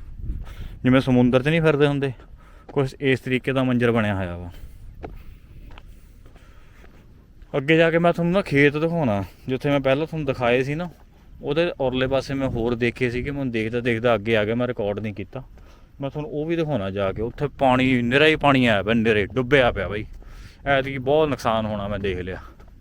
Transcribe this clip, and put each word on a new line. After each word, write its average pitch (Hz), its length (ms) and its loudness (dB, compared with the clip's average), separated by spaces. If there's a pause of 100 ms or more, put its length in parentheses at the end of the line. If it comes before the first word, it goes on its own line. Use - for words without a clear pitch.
(840)
ਜਿਵੇਂ 127 180 6
ਸਮੁੰਦਰ 127 420 4
'ਚ 143 60 -2
ਨਹੀਂ 160 140 2
ਫਿਰਦੇ 147 240 4
ਹੁੰਦੇ, 139 260 0 (600)
ਕੁਛ 135 280 -2
ਇਸ 135 200 2
ਤਰੀਕੇ 127 320 -2
ਦਾ 131 100 0
ਮੰਜ਼ਰ 123 280 2
ਬਣਿਆ 107 240 2
ਹੋਇਆ 90 220 -4
ਵਾ। 87 140 -12 (3000)
ਅੱਗੇ 143 200 2
ਜਾ 165 140 6
ਕੇ 165 80 2
ਮੈਂ 175 140 4
ਤੁਹਾਨੂੰ 170 200 0
ਨਾ 190 100 2
ਖੇਤ 143 340 4
ਦਿਖਾਉਣਾ, 151 480 0 (240)
ਜਿੱਥੇ 131 220 -2
ਮੈਂ 143 100 2
ਪਹਿਲਾਂ 135 260 0
ਤੁਹਾਨੂੰ 156 200 -6
ਦਿਖਾਏ 127 360 2
ਸੀ 143 120 -4
ਨਾ, 170 140 -6 (540)
ਉਹਦੇ 151 380 -2
ਉਰਲੇ 127 260 0
ਪਾਸੇ 135 280 -2
ਮੈਂ 135 140 -2
ਹੋਰ 120 260 0
ਦੇਖੇ 120 360 0
ਸੀਗੇ। 123 200 -6
ਮੈਨੂੰ 139 200 -4
ਦੇਖਦਾ 113 300 -2
ਦੇਖਦਾ 117 340 2
ਅੱਗੇ 110 220 0
ਆ 107 80 2
ਗਿਆ, 110 100 -2
ਮੈਂ 123 120 -2
ਰਿਕਾਰਡ 104 320 -4
ਨਹੀਂ 104 160 -8
ਕੀਤਾ। 104 280 -12 (580)
ਮੈਂ 139 100 -6
ਤੁਹਾਨੂੰ 151 200 -8
ਉਹ 147 160 -6
ਵੀ 170 100 -2
ਦਿਖਾਉਣਾ 143 340 -2
ਜਾ 98 220 -2
ਕੇ। 104 100 -6
ਉੱਥੇ 127 260 -6 (100)
ਪਾਣੀ, 131 440 4
ਨਿਰਾ 135 240 4
ਹੀ 156 100 4
ਪਾਣੀ 135 300 4
ਆਇਆ 101 160 4
ਪਿਆ, 110 120 2
ਨਿਰੇ 107 320 4
ਡੁੱਬਿਆ 127 460 4
ਪਿਆ 95 160 -4
ਬਾਈ। 107 160 -6 (600)
ਐਤਕੀ 139 320 0
ਬਹੁਤ 147 300 2
ਨੁਕਸਾਨ 113 380 -2
ਹੋਣਾ 101 220 -6
ਮੈਂ 101 100 -4
ਦੇਖ 95 200 -2
ਲਿਆ 90 220 -8 (400)